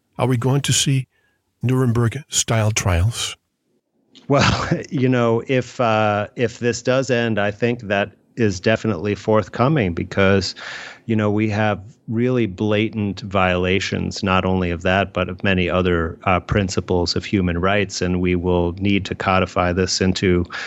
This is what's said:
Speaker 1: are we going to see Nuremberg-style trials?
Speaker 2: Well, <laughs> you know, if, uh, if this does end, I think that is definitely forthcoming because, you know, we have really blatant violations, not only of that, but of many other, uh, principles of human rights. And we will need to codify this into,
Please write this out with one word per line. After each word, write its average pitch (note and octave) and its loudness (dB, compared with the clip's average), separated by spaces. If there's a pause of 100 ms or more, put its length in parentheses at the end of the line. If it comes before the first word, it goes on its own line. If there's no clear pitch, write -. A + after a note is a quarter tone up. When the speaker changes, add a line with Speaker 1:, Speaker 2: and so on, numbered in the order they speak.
(180)
Speaker 1:
are A#2+ 0
we B2+ 2
going C3 0
to C#3 -2
see C3+ 0 (540)
Nuremberg-style A#2 0
trials? F#2+ 0 (880)
Speaker 2:
Well, - 2 (140)
<laughs> - -14
you B2+ 0
know, A#2 2
if, B2+ -2
uh, G#2+ 2
if A2+ -4
this A#2+ -2
does C3 0
end, A#2 0
I G2+ 0
think A#2+ -2
that G2+ 0 (240)
is G2+ 0
definitely G#2 0
forthcoming A2 0
because, F#2+ 2 (500)
you A2+ 0
know, G#2+ 2
we G#2+ 0
have G#2 0 (280)
really A#2+ 0
blatant G#2 -2
violations, F#2 0
not F#2 2
only F#2 0
of E2+ -6
that, F#2+ 0
but F2+ -2
of F#2 -10
many F#2 2
other, F2 0
uh, F2+ 2
principles F#2 -2
of F#2 -4
human F2+ 0
rights. G2 -2
And F2+ 0
we F2+ 0
will F2 0
need G2 0
to F#2 -6
codify F#2 0
this F#2 0
into, F2+ 2 (220)